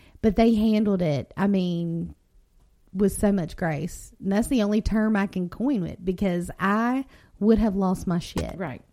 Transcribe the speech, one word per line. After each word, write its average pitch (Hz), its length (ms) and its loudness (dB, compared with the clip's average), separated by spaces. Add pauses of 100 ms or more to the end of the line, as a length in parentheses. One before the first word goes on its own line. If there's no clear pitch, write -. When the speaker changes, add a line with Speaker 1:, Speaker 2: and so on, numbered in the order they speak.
(220)
Speaker 1:
But 220 140 2
they 226 180 6
handled 214 480 2
it, 147 360 -2
I 190 100 0
mean, 170 680 -2 (800)
with 190 200 2
so 208 180 2
much 202 240 -2
grace. 160 560 -6 (100)
And 190 100 -2
that's 208 160 2
the 240 160 2
only 208 180 2
term 214 340 0
I 202 120 0
can 180 220 -4
coin 226 360 -2
it, - 180 -10
because 180 460 -2 (100)
I 233 460 0 (340)
would 214 200 4
have 214 160 2
lost 190 320 0
my 175 120 0
shit. - 380 -6
Speaker 2:
Right. 165 240 -10 (120)